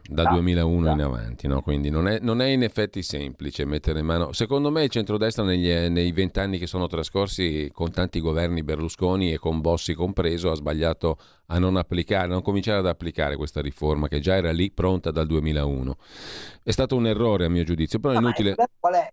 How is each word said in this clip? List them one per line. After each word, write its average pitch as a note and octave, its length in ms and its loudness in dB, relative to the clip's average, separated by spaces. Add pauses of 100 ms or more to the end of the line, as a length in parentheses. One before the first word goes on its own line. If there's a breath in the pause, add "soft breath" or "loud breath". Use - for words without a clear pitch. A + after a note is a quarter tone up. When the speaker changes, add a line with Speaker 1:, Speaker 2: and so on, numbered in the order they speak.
Speaker 1:
dal D#2+ 180 0
Speaker 2:
Ah, E2+ 40 4
Speaker 1:
duemilauno E2+ 640 4
in D2+ 80 0
Speaker 2:
ah. C#2+ 60 0
Speaker 1:
avanti, A#1+ 420 -6
no? C2+ 140 0
Quindi C#2+ 280 -2
non D#2+ 160 0
è, G#2+ 140 0
non A#2 200 0
è B2+ 60 2
in C3+ 160 2
effetti G#2 400 -2
semplice C#2+ 640 -6
mettere D#2 340 0
in D#2 80 -2
mano. E2 260 0
Secondo C#3 380 0
me D#3 140 2
il C3 60 0
centrodestra G#2+ 520 0
negli, F2+ 260 2 (220)
nei F2 220 2
vent'anni F#2+ 460 0
che E2+ 100 -6
sono F2+ 180 -2
trascorsi, E2 880 -2
con E2+ 160 -2
tanti F2 300 -2
governi E2 420 0
Berlusconi E2 680 0
e D#2 60 -2
con D#2+ 220 -2
Bossi E2+ 340 0
compreso, E2+ 580 0
ha - 20 0
sbagliato D#2 640 0 (320 soft breath)
a E2+ 80 0
non F#2 180 4
applicare, F2+ 480 0
a F2+ 40 -2
non F2+ 140 -2
cominciare G2+ 360 0
ad F#2 100 0
applicare D#2 480 -2
questa D2 240 -6
riforma D2 480 -2
che D2 100 -2
già E2+ 160 2
era F2 160 2
lì E2+ 220 0
pronta F2+ 400 0
dal D#2+ 140 0
duemilauno. D2 720 0 (640 loud breath)
È - 100 -2
stato C3 240 0
un A#2 100 2
errore G#2+ 380 2
a E2+ 40 2
mio E2+ 140 2
giudizio, E2 380 0
però C#3 120 2
è A#2+ 40 2
Speaker 2:
No, A2+ 60 4
ma A#2+ 60 4
Speaker 1:
inutile. G#2 220 2
Speaker 2:
il F#2+ 60 0
problema - 240 0
qual F3+ 140 2
è? E3 180 2